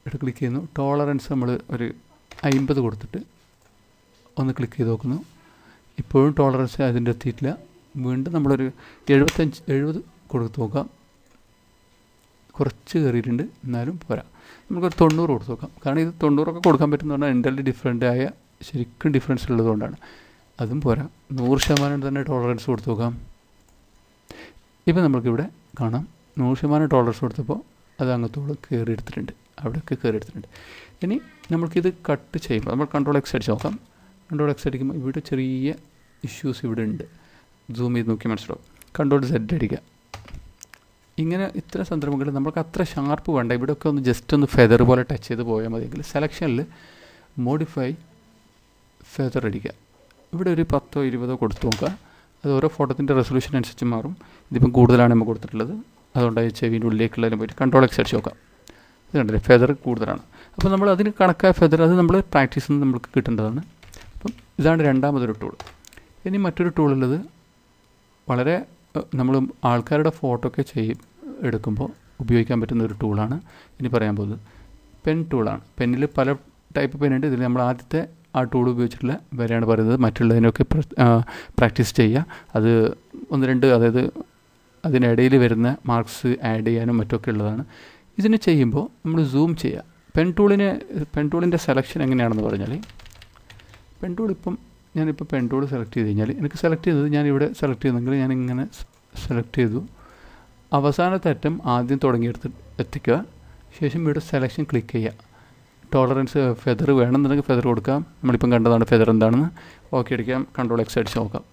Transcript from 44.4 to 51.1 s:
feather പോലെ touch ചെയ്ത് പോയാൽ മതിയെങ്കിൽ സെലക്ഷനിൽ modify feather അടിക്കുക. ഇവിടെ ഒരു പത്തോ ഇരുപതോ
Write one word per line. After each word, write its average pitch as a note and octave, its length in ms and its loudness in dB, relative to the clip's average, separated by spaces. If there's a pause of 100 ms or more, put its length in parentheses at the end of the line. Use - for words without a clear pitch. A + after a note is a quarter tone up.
feather A#2 340 8
പോലെ B2+ 220 6
touch C#3+ 180 -6
ചെയ്ത് A#2+ 220 -4
പോയാൽ A2 240 -2
മതിയെങ്കിൽ B2 280 -8 (100)
സെലക്ഷനിൽ D3+ 480 -2 (840)
modify D3 420 -4 (1300)
feather C3+ 340 -4
അടിക്കുക. G#2 240 -8 (600)
ഇവിടെ F3+ 220 -2
ഒരു D#3+ 160 0
പത്തോ - 360 -4
ഇരുപതോ B2 340 -4